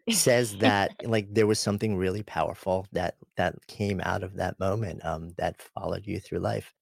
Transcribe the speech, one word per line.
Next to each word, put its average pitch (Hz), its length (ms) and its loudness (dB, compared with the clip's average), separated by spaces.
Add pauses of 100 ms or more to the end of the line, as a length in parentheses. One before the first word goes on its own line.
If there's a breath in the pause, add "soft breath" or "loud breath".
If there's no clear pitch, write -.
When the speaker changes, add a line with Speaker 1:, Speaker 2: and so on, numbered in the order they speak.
Speaker 1:
<laughs> - 40 -6
Speaker 2:
says 123 480 4
that, 101 340 4 (120)
like, 107 300 0
there 107 140 6
was 107 120 4
something 101 380 0
really 95 240 0
powerful 95 720 -2
that, 87 260 -2 (200)
that 90 180 2 (120)
came 101 340 -2
out 92 200 -2
of 95 140 -8
that 92 240 -4
moment, 95 440 -2
um, 82 340 -6
that 85 220 -4
followed 92 460 -8
you 95 140 -4
through 90 200 -6
life. 107 420 -4